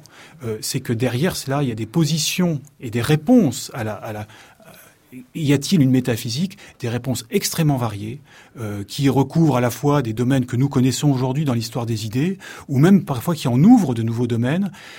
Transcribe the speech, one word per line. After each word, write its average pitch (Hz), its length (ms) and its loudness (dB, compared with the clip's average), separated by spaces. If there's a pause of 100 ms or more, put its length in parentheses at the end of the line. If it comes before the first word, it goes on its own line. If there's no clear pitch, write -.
(460)
euh, 110 160 -6
c'est - 180 -6
que 123 140 -4
derrière 123 420 -2
cela, 139 260 -4
il 135 80 0
y - 20 -2
a 110 40 -8
des 110 100 -6
positions 160 760 0 (180)
et 120 100 -12
des 117 120 -2
réponses 156 720 2
à 131 100 -6
la, 107 100 -6
à 110 200 -12
la, 107 140 -10 (1080)
y 151 200 2
a-t-il 143 280 2
une 131 80 4
métaphysique ? 127 680 -2 (240)
Des 120 80 -4
réponses 120 420 -6
extrêmement 156 460 0
variées, 110 420 -6 (400)
euh, 104 240 -8
qui 139 240 -2
recouvrent 135 480 2
à 123 60 2
la 123 80 2
fois 143 320 0
des 110 120 -6
domaines 123 320 0
que 123 120 -4
nous 135 100 2
connaissons 131 420 2
aujourd'hui 135 360 -2
dans 131 80 0
l'histoire 117 320 -4
des 113 200 -4
idées, 139 320 -2 (300)
ou 139 100 -2
même 185 280 6
parfois 143 280 -4
qui 147 140 -6
en 123 160 4
ouvrent 196 300 6
de 113 100 -2
nouveaux 117 240 -2
domaines, 123 440 -2 (280)